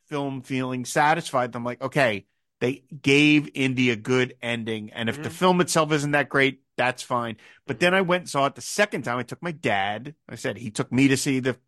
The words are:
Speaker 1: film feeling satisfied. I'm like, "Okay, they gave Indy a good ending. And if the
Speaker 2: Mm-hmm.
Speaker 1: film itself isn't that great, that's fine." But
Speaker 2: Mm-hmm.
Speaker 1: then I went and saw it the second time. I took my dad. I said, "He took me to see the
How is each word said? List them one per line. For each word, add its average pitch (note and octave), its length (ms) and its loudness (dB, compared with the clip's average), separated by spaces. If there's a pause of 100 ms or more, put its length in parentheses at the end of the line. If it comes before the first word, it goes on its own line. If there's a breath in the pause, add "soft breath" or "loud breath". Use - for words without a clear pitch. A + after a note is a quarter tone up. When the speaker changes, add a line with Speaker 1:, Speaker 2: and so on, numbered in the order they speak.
Speaker 1:
film C#3 340 -6
feeling B2+ 420 -4
satisfied. D3 720 0
I'm A#2+ 80 -8
like, B2 180 -8
"Okay, B2+ 440 0 (340)
they B2+ 220 -2 (200)
gave D3 520 6
Indy C3 360 2
a A#2 60 0
good B2+ 460 0
ending. A2+ 500 -6
And A2+ 160 -4
if C#3 140 -4
the D#3 80 -6
Speaker 2:
Mm-hmm. - 0 -
Speaker 1:
film F3+ 300 4
itself D#3+ 320 2
isn't D3 200 0
that C#3+ 160 2
great, C3+ 320 2 (160)
that's B2 260 -2
fine." A#2 340 -4 (300 soft breath)
But C3 120 -8
Speaker 2:
Mm-hmm. - 20 -12
Speaker 1:
then F3+ 140 4
I F#3+ 80 4
went F3+ 200 0
and B2+ 80 -16
saw C#3 160 0
it C#3 80 -4
the - 80 -16
second G#3 400 -2
time. A#2+ 160 -4
I B2 40 -2
took B2 200 -12
my F3 100 -6
dad. A2 640 -2 (140)
I - 80 -14
said, A2+ 220 -6
"He A2+ 120 -10
took - 220 -6
me C3 160 6
to C3 80 2
see C3 240 0
the B2+ 280 -2